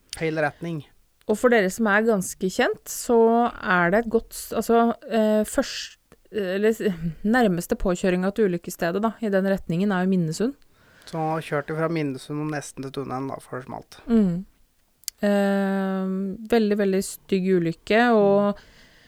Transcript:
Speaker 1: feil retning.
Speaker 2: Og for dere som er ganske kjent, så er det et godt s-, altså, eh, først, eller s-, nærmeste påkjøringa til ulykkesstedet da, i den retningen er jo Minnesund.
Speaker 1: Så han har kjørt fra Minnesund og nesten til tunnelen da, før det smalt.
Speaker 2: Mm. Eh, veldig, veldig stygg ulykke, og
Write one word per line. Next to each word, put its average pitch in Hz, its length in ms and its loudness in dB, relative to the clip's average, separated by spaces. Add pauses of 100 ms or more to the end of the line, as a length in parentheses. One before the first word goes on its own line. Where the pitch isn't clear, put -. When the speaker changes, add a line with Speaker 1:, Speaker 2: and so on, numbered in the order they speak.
(160)
Speaker 1:
feil 160 200 -4
retning. 156 480 -4 (440)
Speaker 2:
Og 214 100 0
for 254 100 4
dere 214 220 4
som 226 160 -2
er 208 160 4
ganske 202 480 0
kjent, 320 340 -2
så 233 680 2 (120)
er 180 280 2
det 214 140 2
et 220 60 -8
godt 226 220 0
s-, - 200 -14
altså, 233 420 2 (140)
eh, 214 360 2
først, - 520 -6 (360)
eller 202 400 0
s-, 220 100 -10 (420)
nærmeste 214 540 2
påkjøringa 185 560 0
til 214 160 2
ulykkesstedet 175 500 -4
da, 214 220 -2
i 226 80 -2
den 190 160 2
retningen 196 460 0
er 180 120 0
jo 185 60 2
Minnesund. 190 440 0 (520)
Speaker 1:
Så - 100 -20
han 156 140 -2
har 160 100 -4
kjørt 151 260 -4 (100)
fra 160 120 0
Minnesund 147 540 -4
og 151 100 -4
nesten 143 300 -10
til 135 100 -10
tunnelen 135 360 -8
da, - 80 -8
før - 240 -12
det 127 80 -14
smalt. - 280 -14 (100)
Speaker 2:
Mm. 196 380 2 (800)
Eh, 196 1120 -2 (120)
veldig, 214 280 2
veldig 196 260 0
stygg - 440 -4 (140)
ulykke, 208 540 2
og 202 440 4 (500)